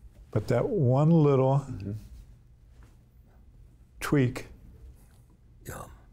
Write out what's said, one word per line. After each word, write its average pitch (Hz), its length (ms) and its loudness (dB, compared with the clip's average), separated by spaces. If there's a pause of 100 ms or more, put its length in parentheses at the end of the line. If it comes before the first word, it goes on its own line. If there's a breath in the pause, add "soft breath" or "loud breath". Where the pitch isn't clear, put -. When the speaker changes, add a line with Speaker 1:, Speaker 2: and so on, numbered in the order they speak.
(320)
Speaker 1:
But 107 160 -4
that 120 220 0
one 147 400 2
little 139 600 4
Speaker 2:
Mm-hmm. 98 220 -10 (2000)
Speaker 1:
tweak - 480 -2 (1200)
Speaker 3:
Yeah. - 160 -16 (300)